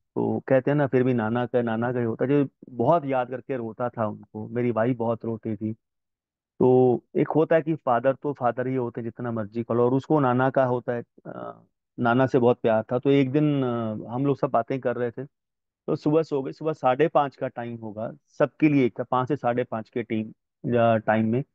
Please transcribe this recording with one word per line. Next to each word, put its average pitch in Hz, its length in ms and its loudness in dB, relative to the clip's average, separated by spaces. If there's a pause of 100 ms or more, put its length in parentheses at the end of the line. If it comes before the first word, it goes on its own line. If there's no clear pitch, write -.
(140)
तो 113 320 -2
कहते 135 240 2
हैं 147 80 2
ना, 143 80 2
फिर 127 160 2
भी 127 120 2
नाना 117 320 -2
का, 120 160 -2
नाना 117 300 -2
का 127 60 -4
ही 120 60 -2
होता, 117 220 -2
जो 139 220 2 (220)
बहुत 131 340 0
याद 131 240 -2
करके 127 280 -8
रोता 117 320 -6
था 113 180 -4
उनको। 107 420 -10
मेरी 120 220 -2
वाइफ 117 260 0
बहुत 113 280 -4
रोती 113 320 -6
थी। 110 160 -6 (840)
तो 127 420 6 (160)
एक 143 120 2
होता 160 280 2
है 160 60 4
कि 160 120 -2
फादर 131 400 0
तो 147 180 -6
फादर 127 340 -2
ही 131 80 -4
होते 123 260 -4
हैं, 113 60 -8
जितना 120 260 -8
मर्जी 113 300 -6
कर 117 120 -2
लो, 120 100 4
और 123 100 2
उसको 147 260 2
नाना 127 300 2
का 135 140 2
होता 123 280 -4
है, 120 100 -6 (240)
अ, 120 360 -14 (380)
नाना 123 260 4
से 131 120 2
बहुत 120 220 4
प्यार 110 320 2
था। 123 60 0
तो 139 120 0
एक 139 220 4
दिन, 147 300 2
अ, 117 320 -4 (140)
हम 127 180 -4
लोग 139 120 0
सब 139 120 -2
बातें 123 300 -2
कर 123 160 -4
रहे 120 140 -4
थे, 131 140 -12 (600)
तो 156 100 -2
सुबह 151 260 2
सो 147 200 -4
गए। 147 100 -8
सुबह 156 200 -6
साढ़े 139 360 2
पाँच 139 280 0
का 131 120 -6
टाइम 120 280 -10
होगा, 110 360 -10 (260)
सबके 151 300 2
लिए 143 180 4
एक - 140 -4
था, - 20 -4
पाँच 127 260 -2
से 151 80 -2
साढ़े 123 280 -2
पाँच 110 240 -10
के 120 140 -6
टीम, 110 300 -6 (420)
या 117 220 4
टाइम 110 300 0
में 120 180 0 (100)